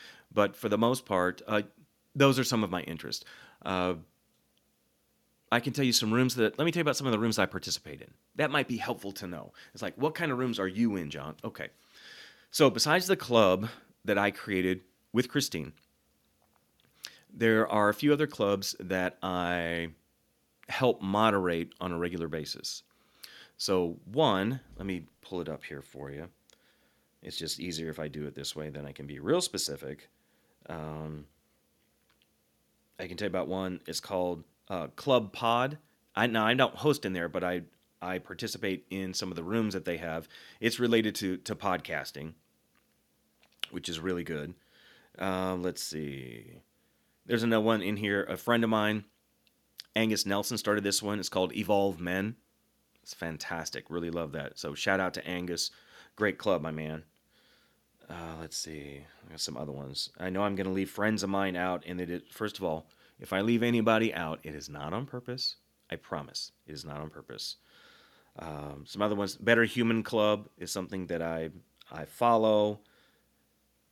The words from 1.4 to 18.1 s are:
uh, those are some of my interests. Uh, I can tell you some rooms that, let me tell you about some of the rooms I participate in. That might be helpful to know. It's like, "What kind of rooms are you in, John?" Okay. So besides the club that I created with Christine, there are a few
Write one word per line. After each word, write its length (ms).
uh, 140
those 240
are 60
some 180
of 80
my 120
interests. 420
Uh, 280
I 100
can 120
tell 120
you 80
some 200
rooms 220
that, 240
let 80
me 40
tell 100
you 20
about 140
some 100
of 60
the 60
rooms 200
I 80
participate 560
in. 80
That 140
might 180
be 80
helpful 360
to 140
know. 260
It's 100
like, 140
"What 180
kind 160
of 60
rooms 220
are 100
you 280
in, 120
John?" 340
Okay. 260
So 180
besides 380
the 100
club 520
that 140
I 120
created 520
with 160
Christine, 420
there 340
are 220
a 60
few 180